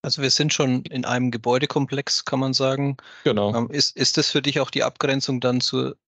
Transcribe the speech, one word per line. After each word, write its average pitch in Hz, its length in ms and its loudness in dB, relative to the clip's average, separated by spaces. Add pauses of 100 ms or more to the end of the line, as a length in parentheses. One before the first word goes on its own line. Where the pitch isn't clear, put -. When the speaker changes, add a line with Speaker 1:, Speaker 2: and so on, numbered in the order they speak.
Speaker 1:
Also 143 220 -4
wir 131 80 2
sind 151 200 2
schon 131 340 2
in 127 200 -6
einem 123 240 0
Gebäudekomplex, 123 960 0
kann 135 140 -2
man 135 140 0
sagen. 135 440 0 (260)
Speaker 2:
Genau. 107 320 2
Speaker 1:
Ähm, 120 140 0
ist, 143 260 -2
ist 131 220 0
das 151 140 0
für 147 100 2
dich 143 180 -2
auch 131 120 -2
die 135 120 0
Abgrenzung 135 560 0
dann 127 220 2
zur 131 340 -2 (120)